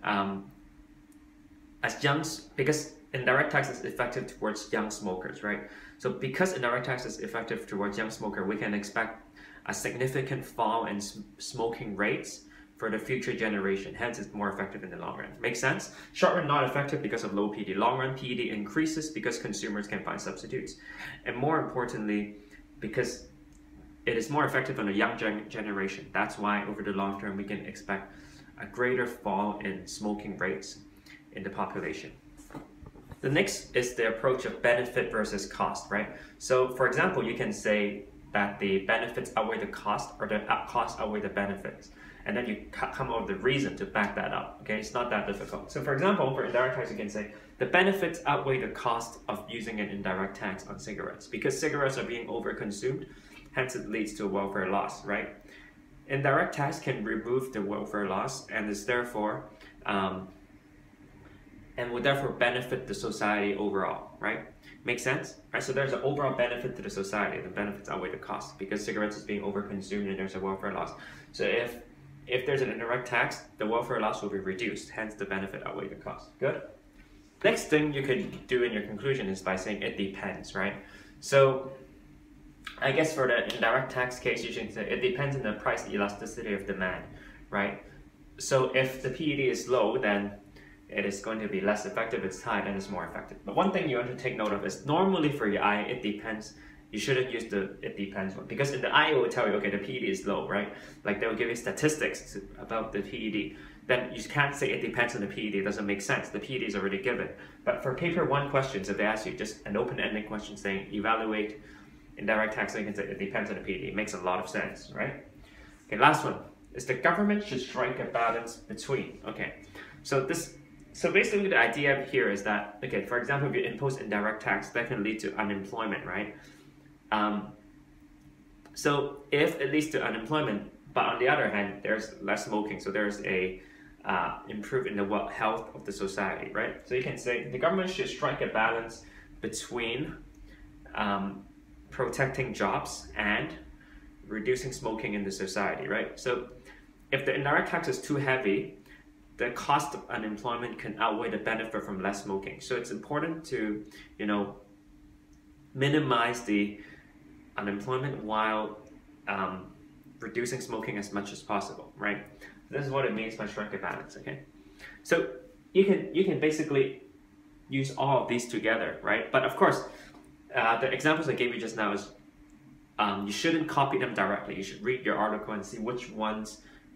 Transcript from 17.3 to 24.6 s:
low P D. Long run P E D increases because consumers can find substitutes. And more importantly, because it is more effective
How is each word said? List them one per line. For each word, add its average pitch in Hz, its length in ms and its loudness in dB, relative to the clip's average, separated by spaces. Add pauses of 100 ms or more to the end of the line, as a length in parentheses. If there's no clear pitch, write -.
low 101 160 4
P 104 160 -4
D. 92 100 -2
Long 117 240 4
run 135 180 0
P 131 100 -6
E 123 100 -2
D 113 140 0
increases 151 600 0
because - 280 -2
consumers 104 500 -4
can 98 160 -4
find - 160 -4
substitutes. - 560 -6 (480)
And 120 100 -2
more 147 240 4
importantly, 107 760 0 (420)
because - 500 -2 (760)
it 113 140 2
is 110 100 0
more 147 160 4
effective 131 340 0